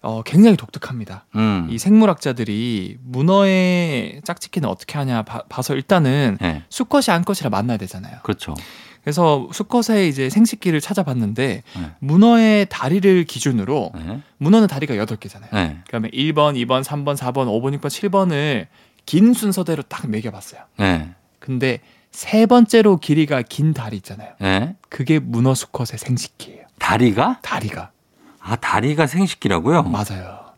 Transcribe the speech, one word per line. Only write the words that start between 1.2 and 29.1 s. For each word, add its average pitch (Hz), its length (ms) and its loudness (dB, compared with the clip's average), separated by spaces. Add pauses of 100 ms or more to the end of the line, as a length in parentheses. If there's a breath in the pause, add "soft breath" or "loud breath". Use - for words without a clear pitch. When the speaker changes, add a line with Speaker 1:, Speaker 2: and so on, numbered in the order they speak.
Speaker 2:
음. 104 360 0
Speaker 1:
이 113 80 -6
생물학자들이 120 1200 0
문어의 170 1200 0
짝짓기는 170 460 -6
어떻게 - 300 -8
하냐 127 240 -2
봐, 113 260 -12
봐서 131 260 -6
일단은 143 680 2
Speaker 2:
네. 80 260 -4
Speaker 1:
수컷이 262 400 0
암컷이라 175 400 0
만나야 107 300 -2
되잖아요. 92 440 -14
Speaker 2:
그렇죠. - 300 -6 (500 loud breath)
Speaker 1:
그래서 147 480 2
수컷의 214 600 0
이제 135 180 -2
생식기를 185 540 2
찾아봤는데, 123 800 -2 (120 loud breath)
Speaker 2:
네. 82 160 -10 (100)
Speaker 1:
문어의 208 680 4
다리를 180 560 2
기준으로, 120 680 -2
Speaker 2:
네. 82 260 -10 (160)
Speaker 1:
문어는 202 320 4
다리가 139 300 -4
여덟 110 180 -4
개잖아요. - 380 -18
Speaker 2:
네. 82 240 -2 (100)
Speaker 1:
그러면 113 240 -6
일 147 220 -2
번, 147 200 2
이 120 120 -2
번, 131 160 0
삼 143 240 -6
번, 143 100 -2
사 127 160 -4
번, 131 160 -2
오 110 140 -2
번, 139 100 -2
육 143 80 -6
번, 147 80 -6
칠 196 220 -4
번을 151 560 0 (400 soft breath)
긴 214 260 4
순서대로 180 520 -2
딱 - 220 -12
매겨봤어요. 107 540 -10 (160)
Speaker 2:
네. 87 380 -2 (240)
Speaker 1:
근데 127 420 -4 (300 soft breath)
세 - 340 0
번째로 220 540 6
길이가 147 420 0
긴 151 320 0
다리 110 240 -6
있잖아요. 101 420 -16
Speaker 2:
네. 101 380 0 (140)
Speaker 1:
그게 156 280 0
문어 123 360 0
수컷의 - 440 -8
생식기예요. - 680 -8 (120)
Speaker 2:
다리가? 123 640 2
Speaker 1:
다리가. - 500 -10 (560 soft breath)
Speaker 2:
아, 113 100 -4
다리가 147 500 0
생식기라고요? 156 760 0